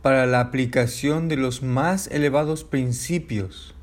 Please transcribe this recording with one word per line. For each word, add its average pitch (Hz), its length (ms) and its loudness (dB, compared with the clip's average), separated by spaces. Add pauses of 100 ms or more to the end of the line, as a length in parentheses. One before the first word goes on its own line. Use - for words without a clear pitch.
para 135 220 6
la 123 140 4
aplicación 131 880 0
de 156 80 0
los 131 280 -2
más 156 420 0
elevados 147 560 0
principios 123 1200 -4